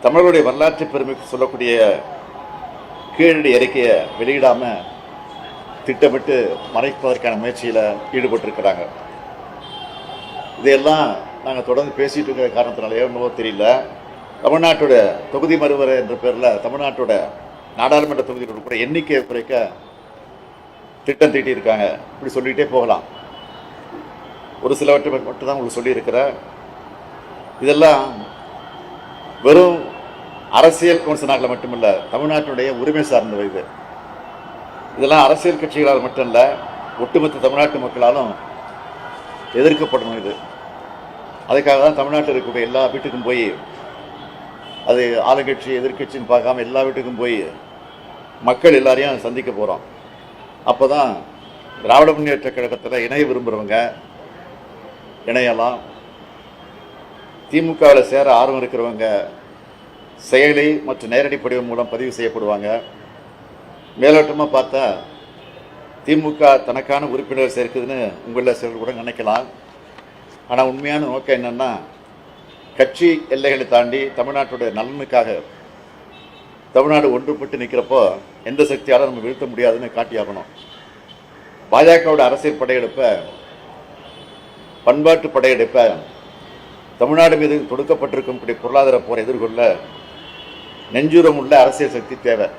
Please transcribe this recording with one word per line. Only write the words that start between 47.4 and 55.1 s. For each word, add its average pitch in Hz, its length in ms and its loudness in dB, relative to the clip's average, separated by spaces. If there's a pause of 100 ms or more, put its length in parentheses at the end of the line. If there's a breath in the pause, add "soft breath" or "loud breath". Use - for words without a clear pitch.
மக்கள் 156 320 6
எல்லாரையும் 135 440 2
சந்திக்க 120 320 -6
போறோம். 101 320 -4 (840)
அப்பதான் 135 500 0 (680)
திராவிட 143 300 8
முன்னேற்ற 147 380 -2
கழகத்துல 120 440 -6
இணைய 127 300 0
விரும்புறவங்க 117 680 -2 (1300)